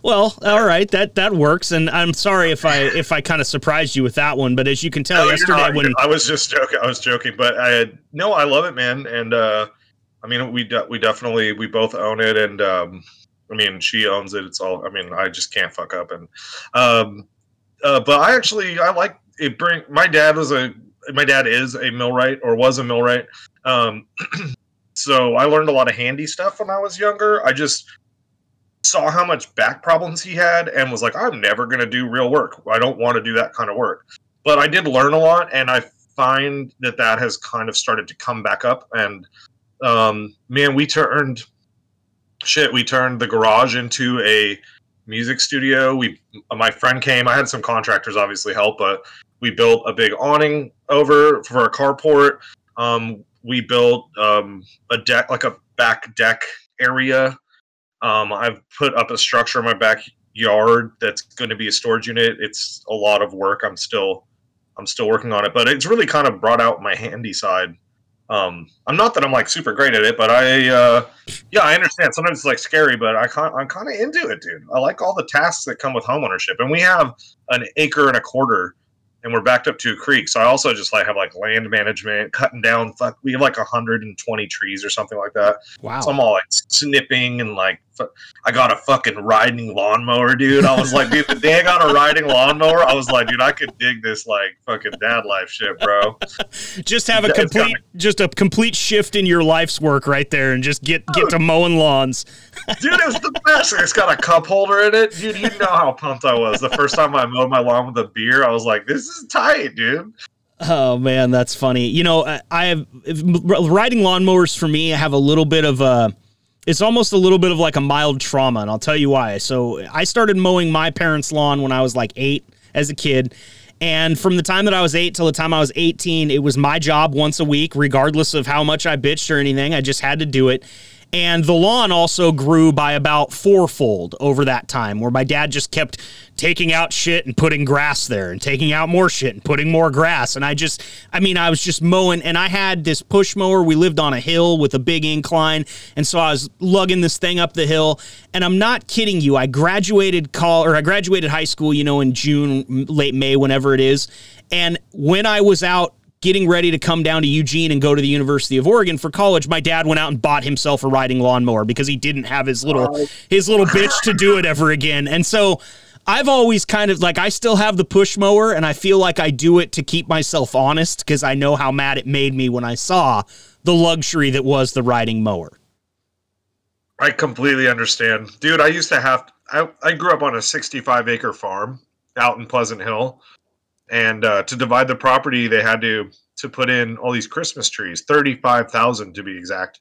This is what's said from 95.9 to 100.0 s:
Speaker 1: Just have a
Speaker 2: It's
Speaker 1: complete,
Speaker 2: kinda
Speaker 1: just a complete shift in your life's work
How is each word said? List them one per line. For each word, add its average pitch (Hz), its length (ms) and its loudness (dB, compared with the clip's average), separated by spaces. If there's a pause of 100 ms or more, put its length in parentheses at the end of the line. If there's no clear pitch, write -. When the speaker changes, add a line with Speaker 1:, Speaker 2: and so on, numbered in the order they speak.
Speaker 1:
Just - 220 -2
have 220 180 2
a 214 40 4
Speaker 2:
It's - 100 2
Speaker 1:
complete, 190 260 0
Speaker 2:
kinda 226 140 -4 (160)
Speaker 1:
just 202 260 0
a 180 60 2
complete 214 480 0
shift 208 400 -2
in 196 100 0
your 170 180 2
life's 160 380 0
work 143 240 2